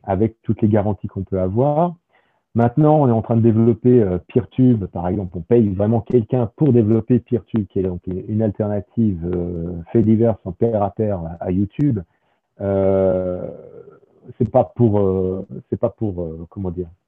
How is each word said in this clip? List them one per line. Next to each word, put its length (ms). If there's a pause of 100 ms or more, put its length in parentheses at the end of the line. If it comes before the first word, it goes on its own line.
avec 400
toutes 180
les 80
garanties 380
qu'on 160
peut 180
avoir. 540 (580)
Maintenant, 480
on 60
est 40
en 100
train 140
de 60
développer, 600
euh, 160 (100)
PeerTube, 580
par 220
exemple. 300
On 40
paye 280
vraiment 320
quelqu'un 540
pour 180
développer 460
PeerTube, 480
qui 120
est 40
donc 240
une 340
alternative, 920
euh, 420 (180)
fait 100
divers 420
en 100
pair 280
à 80
pair 300
à, 260
à 60
YouTube. 480 (640)
Euh, 840 (920)
c'est 120
pas 140
pour, 360
euh, 460 (240)
c'est 100
pas 100
pour, 340
euh, 260
comment 220
dire 180 (180)